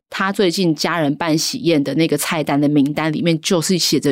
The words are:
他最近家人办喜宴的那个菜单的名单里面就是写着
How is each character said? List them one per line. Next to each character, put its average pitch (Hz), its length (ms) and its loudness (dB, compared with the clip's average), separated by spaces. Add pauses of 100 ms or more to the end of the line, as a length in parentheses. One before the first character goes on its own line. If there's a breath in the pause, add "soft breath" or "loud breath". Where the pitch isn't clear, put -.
他 196 220 -4
最 196 180 2
近 165 260 0
家 170 240 -2
人 143 160 0
办 165 220 0
喜 139 220 -4
宴 156 220 2
的 139 120 -2
那 160 140 2
个 147 100 0
菜 156 260 -2
单 147 160 0
的 147 80 2
名 147 240 2
单 156 220 -2
里 - 80 -4
面 165 180 2
就 170 220 0
是 180 160 0
写 160 220 0
着 139 120 0